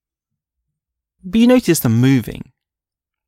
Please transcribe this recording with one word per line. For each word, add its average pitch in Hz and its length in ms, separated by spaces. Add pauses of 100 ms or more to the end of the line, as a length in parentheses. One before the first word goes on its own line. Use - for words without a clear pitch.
(1200)
But 185 180
you 233 60
noticed 247 380
them 113 160
moving. 127 500 (760)